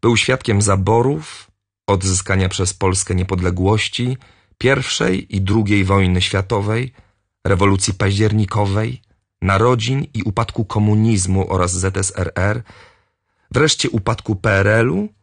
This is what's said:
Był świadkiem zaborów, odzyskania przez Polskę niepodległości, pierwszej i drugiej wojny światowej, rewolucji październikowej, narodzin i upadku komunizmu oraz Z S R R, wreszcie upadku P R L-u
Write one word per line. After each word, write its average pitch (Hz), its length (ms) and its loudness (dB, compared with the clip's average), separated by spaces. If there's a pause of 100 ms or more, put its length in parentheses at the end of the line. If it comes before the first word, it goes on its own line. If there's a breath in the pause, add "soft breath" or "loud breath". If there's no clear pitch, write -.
Był 117 160 2
świadkiem 113 440 0
zaborów, 110 880 0 (360)
odzyskania 95 640 0
przez 92 240 -4
Polskę 92 420 -2
niepodległości, 92 1000 -2 (400 soft breath)
pierwszej - 800 0
i 95 60 0
drugiej 101 440 2
wojny 92 360 2
światowej, 104 720 -4 (500 soft breath)
rewolucji 98 500 2
październikowej, 104 1080 0 (400)
narodzin 113 720 2
i 110 100 -4
upadku 113 420 -2
komunizmu 104 880 2
oraz 90 180 0
Z 92 260 -4
S 92 180 -4
R 87 200 -4
R, 107 280 -2 (880 soft breath)
wreszcie 147 380 0
upadku 110 460 -2
P 107 160 0
R 98 160 4
L-u 127 420 2 (140)